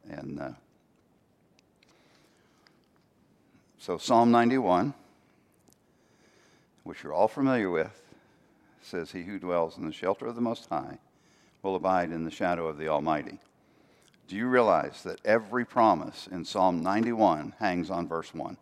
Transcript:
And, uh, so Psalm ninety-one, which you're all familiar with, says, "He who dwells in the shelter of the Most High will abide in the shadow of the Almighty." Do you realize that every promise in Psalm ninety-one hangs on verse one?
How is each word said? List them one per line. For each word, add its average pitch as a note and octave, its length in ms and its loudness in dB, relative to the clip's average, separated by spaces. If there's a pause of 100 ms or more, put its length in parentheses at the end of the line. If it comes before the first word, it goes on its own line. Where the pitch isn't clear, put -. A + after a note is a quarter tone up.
And, C#2+ 300 -10
uh, C2+ 100 -8 (3250)
so F2 200 -4
Psalm A#2 340 6
ninety-one, A#2 640 4 (1900)
which - 200 -14
you're D2 100 -10
all F#2+ 140 4
familiar B2+ 420 0
with, E2 320 -2 (800)
says, - 300 -10
"He F2+ 120 -10
who G2 140 -10
dwells F2 400 -2
in F2+ 80 -8
the D#2 60 -6
shelter F#2+ 340 -4
of A#2 100 -8
the A#2 60 -4
Most - 280 -4
High - 300 -6 (640)
will F#2+ 140 -2
abide F2+ 360 0
in E2 120 -6
the D#2+ 80 -6
shadow F2 360 -2
of D2+ 100 -6
the D#2 100 -6
Almighty." D#2 520 -2 (880)
Do F#2 80 -10
you A#2 120 -2
realize G2+ 560 2
that E2+ 220 -10
every A2+ 400 2
promise G#2 680 2
in E2+ 140 -8
Psalm F#2 360 2
ninety-one G2 800 2
hangs F2+ 320 -2
on F2 160 -4
verse E2 260 -6
one? E2 280 -8